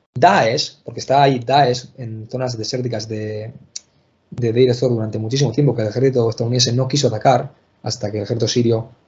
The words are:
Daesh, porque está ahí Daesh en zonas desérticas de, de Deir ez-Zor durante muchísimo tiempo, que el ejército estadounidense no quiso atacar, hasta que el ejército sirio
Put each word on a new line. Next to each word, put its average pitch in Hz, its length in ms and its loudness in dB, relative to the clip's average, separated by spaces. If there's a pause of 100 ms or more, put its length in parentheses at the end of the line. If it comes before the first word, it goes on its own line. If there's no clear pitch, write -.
(120)
Daesh, 151 720 2
porque - 140 -14
está 135 240 2
ahí 139 160 4
Daesh 123 580 0
en 110 320 -12
zonas 127 300 -6
desérticas 110 500 -6
de, 107 440 -8 (800)
de 117 220 -2
Deir 123 180 4
ez-Zor 123 200 0
durante 110 280 -2
muchísimo 117 340 0
tiempo, 143 220 2
que 113 80 -4
el 107 60 -2
ejército 123 400 2
estadounidense 120 440 0
no 127 160 0
quiso 139 180 0
atacar, 123 480 2 (300)
hasta 110 260 -6
que 107 80 -6
el 104 60 -4
ejército 110 240 -2
sirio 113 420 0 (180)